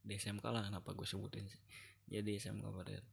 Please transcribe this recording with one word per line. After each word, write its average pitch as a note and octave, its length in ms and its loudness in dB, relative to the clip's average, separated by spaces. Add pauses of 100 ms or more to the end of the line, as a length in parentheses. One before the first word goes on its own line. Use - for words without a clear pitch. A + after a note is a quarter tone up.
Di G2+ 160 0
S G#2 80 2
M G#2 80 2
K A2+ 160 4
lah, G#2 160 4
kenapa G2 240 -2
gue G2 100 0
sebutin G2+ 460 -2
sih. - 80 -14 (480)
Jadi G#2 320 2
S - 160 -2
M G#2 80 -2
K G#2 80 -2
Patriot. G2 420 -4